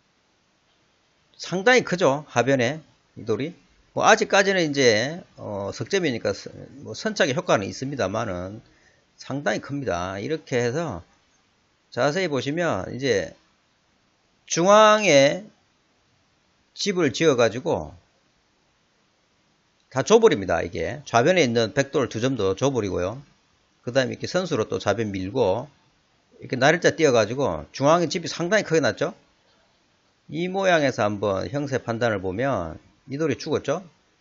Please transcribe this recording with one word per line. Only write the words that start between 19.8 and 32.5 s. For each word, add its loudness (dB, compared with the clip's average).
다 -4
줘버립니다. 4
이게 -8
좌변에 4
있는 0
백돌 0
두 -6
점도 0
줘버리고요. -2
그 -8
다음에 0
이렇게 -10
선수로 -2
또 -4
좌변 -2
밀고 -2
이렇게 -10
날일자 2
띄어가지고 0
중앙에 2
집이 -6
상당히 -2
크게 0
났죠. -2
이 -6
모양에서 2
한번 -2
형세 -4
판단을 -2
보면 -4